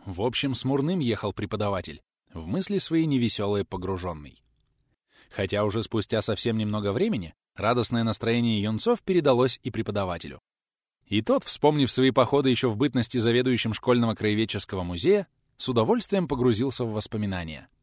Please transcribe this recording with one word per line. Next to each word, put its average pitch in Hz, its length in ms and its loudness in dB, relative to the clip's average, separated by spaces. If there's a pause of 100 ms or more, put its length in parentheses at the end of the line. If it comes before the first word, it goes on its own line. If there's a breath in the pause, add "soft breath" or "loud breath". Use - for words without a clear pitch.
В 92 180 -6
общем, 127 340 -2
смурным 139 420 0
ехал 110 340 -2
преподаватель, 101 680 -4 (320)
в 82 140 -10
мысли 185 300 -2
свои 160 280 0
невеселые 107 580 0
погруженный. 90 800 -8 (880 soft breath)
Хотя 101 340 -2
уже 107 200 -2
спустя 107 360 -2
совсем 110 380 -2
немного 104 340 -2
времени 123 420 -2 (200)
радостное 117 480 0
настроение 113 580 0
юнцов 110 420 0
передалось 139 600 2
и 123 80 -6
преподавателю. 92 720 -4 (640)
И 104 160 0
тот, 262 220 0
вспомнив 147 440 2
свои 131 220 4
походы 131 400 4
еще 123 200 2
в 104 60 -2
бытности 127 420 0
заведующим 117 540 2
школьного 117 440 2
краеведческого 107 640 -2
музея, 104 460 0 (300)
с - 100 -6
удовольствием 180 580 2
погрузился 123 580 2
в 113 80 -4
воспоминания, 95 760 -6 (140)